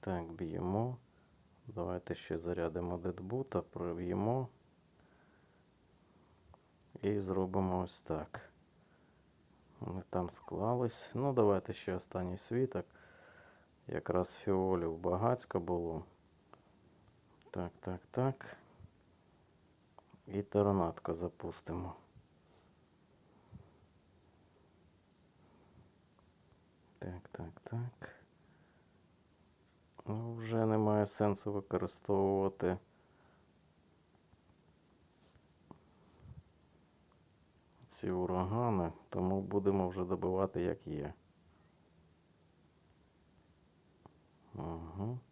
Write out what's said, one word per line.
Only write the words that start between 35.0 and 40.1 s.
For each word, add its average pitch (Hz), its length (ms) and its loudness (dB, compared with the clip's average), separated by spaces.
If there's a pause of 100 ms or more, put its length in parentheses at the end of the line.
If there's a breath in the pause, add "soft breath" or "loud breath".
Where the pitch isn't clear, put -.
ці - 220 -4
урагани, 92 840 2 (160)
тому 95 340 0
будемо 98 460 4
вже 92 160 -2
добивати, 92 580 0